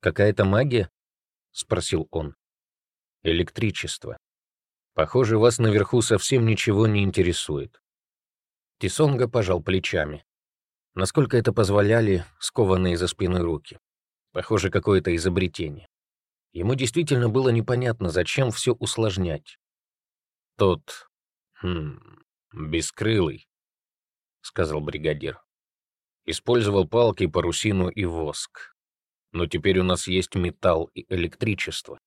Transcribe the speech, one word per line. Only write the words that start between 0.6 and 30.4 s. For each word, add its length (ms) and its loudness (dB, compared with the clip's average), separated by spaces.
спросил 520 -4
он. 240 -8
«Электричество. 920 -4
Похоже, 440 2
вас 220 4
наверху 420 2
совсем 440 2
ничего 420 2
не 160 2
интересует». 800 -2
Тисонга 480 0
пожал 340 0
плечами. 640 -2
Насколько 420 0
это 160 2
позволяли 720 2
скованные 580 0
за 100 -2
спиной 340 -2
руки. 360 -6
Похоже, 380 0
какое-то 460 2
изобретение. 720 -4
Ему 220 -2
действительно 540 0
было 200 2
непонятно, 600 0
зачем 420 0
всё 220 -2
усложнять. 840 -4
«Тот... 520 -2
Хм, 380 -6
бескрылый», — 920 -2
сказал 380 -4
бригадир. 640 -6
«Использовал 640 0
палки, 400 2
парусину 640 0
и 160 -6
воск. 680 -8
Но 140 -2
теперь 340 2
у 40 2
нас 240 0
есть 280 -2
металл 580 0